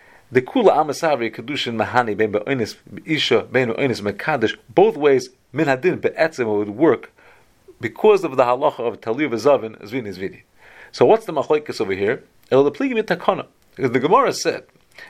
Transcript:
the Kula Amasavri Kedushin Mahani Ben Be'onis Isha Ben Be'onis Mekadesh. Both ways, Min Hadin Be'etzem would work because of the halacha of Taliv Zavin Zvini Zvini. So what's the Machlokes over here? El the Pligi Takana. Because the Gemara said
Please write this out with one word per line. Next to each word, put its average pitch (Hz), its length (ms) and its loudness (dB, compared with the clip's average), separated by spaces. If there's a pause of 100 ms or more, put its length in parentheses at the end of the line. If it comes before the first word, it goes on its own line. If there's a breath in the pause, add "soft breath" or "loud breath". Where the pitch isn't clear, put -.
(300 soft breath)
the 127 120 2
Kula 190 340 4
Amasavri 143 580 -2
Kedushin 123 420 -8
Mahani 110 400 0
Ben 107 140 0
Be'onis 117 460 -4 (280)
Isha 131 380 0
Ben 120 300 -2
Be'onis 113 280 -2
Mekadesh. 107 560 -2 (160)
Both 214 240 4
ways, 139 340 2 (220)
Min 147 140 -2
Hadin 135 340 0
Be'etzem - 460 -2 (120)
would 104 120 -2
work 120 420 0 (680 soft breath)
because 196 420 2
of 135 140 -4
the 127 80 6
halacha 131 360 0
of 117 200 -4
Taliv 131 300 -4
Zavin 113 520 0
Zvini 104 320 -8
Zvini. 92 280 -10 (500 loud breath)
So 123 140 4
what's 214 200 4
the 175 60 -10
Machlokes 147 480 -2
over 98 120 -2
here? 101 300 -2 (300)
El 131 100 6
the 143 80 4
Pligi 233 320 -2
Takana. 180 440 -2 (280)
Because 127 180 -2
the 127 80 0
Gemara 190 320 2
said - 320 -4 (460 loud breath)